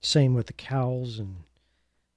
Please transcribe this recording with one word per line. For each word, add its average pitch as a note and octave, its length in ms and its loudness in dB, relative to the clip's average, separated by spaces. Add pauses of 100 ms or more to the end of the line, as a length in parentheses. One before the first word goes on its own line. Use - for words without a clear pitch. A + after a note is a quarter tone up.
Same C3+ 320 4
with A#2+ 140 0
the - 60 -14
cows B2+ 680 -4
and F#2+ 240 -10 (720)